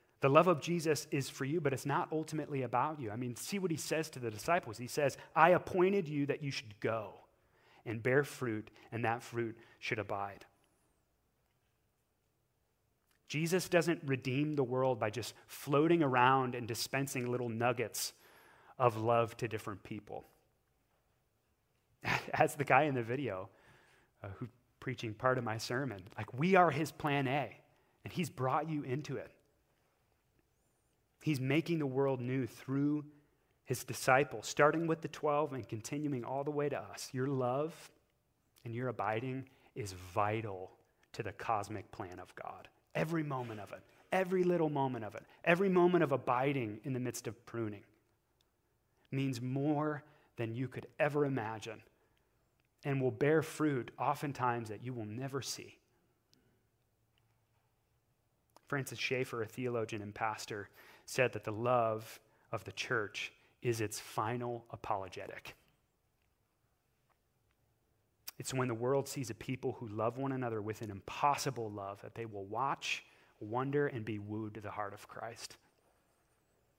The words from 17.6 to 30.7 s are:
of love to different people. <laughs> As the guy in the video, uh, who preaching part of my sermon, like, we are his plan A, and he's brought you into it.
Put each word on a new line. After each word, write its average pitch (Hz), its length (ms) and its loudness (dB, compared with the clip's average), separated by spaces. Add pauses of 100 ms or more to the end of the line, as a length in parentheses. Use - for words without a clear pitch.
of 123 160 6
love 113 400 4
to 120 120 -4
different 104 360 -6
people. - 400 -10 (1800)
<laughs> - 280 0
As - 240 4
the 143 80 -2
guy 139 200 6
in 143 120 2
the 120 80 0
video, 110 460 -4 (760)
uh, 98 140 -8
who 120 100 -8 (320)
preaching 120 340 -6
part 127 240 4
of 120 60 -2
my 110 140 -2
sermon, 120 500 -4 (100)
like, - 160 -8
we 170 220 4
are 175 160 10
his 143 200 0
plan 143 360 2
A, 127 320 -2 (440)
and - 100 -10
he's 170 160 -2
brought 147 400 0
you 151 140 -2
into 135 340 -4
it. - 140 -10 (1900)